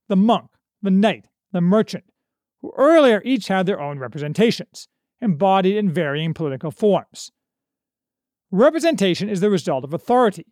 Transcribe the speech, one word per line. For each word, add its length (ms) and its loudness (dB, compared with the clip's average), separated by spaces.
the 80 0
monk, 340 2
the 80 -2
knight, 380 0
the 80 -2
merchant, 420 0
who 140 -14
earlier 480 4
each 220 -2
had 200 0
their 140 -2
own 200 -8
representations, 880 -4
embodied 560 2
in 160 -2
varying 420 -4
political 380 -8
forms. 580 -2
Representation 800 0
is 120 -4
the 100 0
result 340 -2
of 100 -10
authority, 580 0